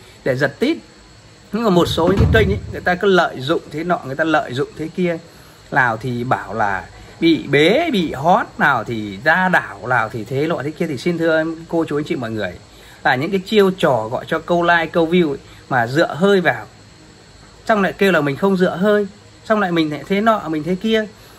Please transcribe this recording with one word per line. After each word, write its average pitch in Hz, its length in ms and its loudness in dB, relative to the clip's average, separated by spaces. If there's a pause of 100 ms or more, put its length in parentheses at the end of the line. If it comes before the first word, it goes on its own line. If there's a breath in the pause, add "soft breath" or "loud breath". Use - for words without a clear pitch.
(240 loud breath)
để 135 120 0
giật 139 240 0
tít. 302 180 0 (760)
Nhưng 226 120 -2
mà 220 60 4
một 175 160 4
số 165 220 0
những 190 100 4
cái 190 160 4
kênh 208 180 4
ấy, 208 80 -2 (120)
người - 100 -10
ta 180 140 0
cứ 202 120 0
lợi 165 340 2
dụng 147 200 -2 (100)
thế 151 120 -8
nọ, 170 220 -2
người 131 100 -8
ta 160 80 0
lợi 156 300 0
dụng 139 240 -4
thế 156 180 -8
kia. 170 220 -2 (540 loud breath)
Nào 123 260 2
thì 120 260 -6
bảo 104 300 -4
là 98 320 -2 (340 loud breath)
bị 160 280 2
bế, 185 440 2
bị 175 220 -2
hót, 170 340 2 (100)
nào 143 260 2
thì 107 400 -8
ra 180 260 2
đảo, 117 380 -2
nào 117 220 0
thì 113 140 -10
thế 139 240 -2
nọ 156 160 -4
thế 151 80 -6
kia. 165 160 -6
Thì 143 100 -6
xin 170 200 -2
thưa 160 260 2 (240)
cô 165 180 0
chú, 151 120 -4
anh 151 60 -2
chị, 160 120 -4
mọi 117 160 -6
người, 98 220 -4 (500 loud breath)
là 143 120 2
những 151 160 -4
cái 196 80 0
chiêu 196 380 4
trò 120 340 2
gọi - 160 -6
cho 160 120 -2
câu 175 240 0
like, 170 220 2
câu 165 220 0
view 170 220 4
ấy, 139 100 -6 (300 loud breath)
mà 120 180 2
dựa 147 280 0
hơi 190 260 4
vào, 143 240 -2 (1000)
xong 214 160 2
lại 170 120 0
kêu 196 180 2
là 165 100 2
mình 143 140 -2
không 196 220 0
dựa 175 180 0
hơi, 208 320 2 (380)
xong 214 140 0
lại 185 120 -2
mình 160 200 0
lại 143 160 -10
thế 196 140 0
nọ, 220 280 2
mình 156 140 -4
thế 175 120 -2
kia. 220 300 -2 (340 loud breath)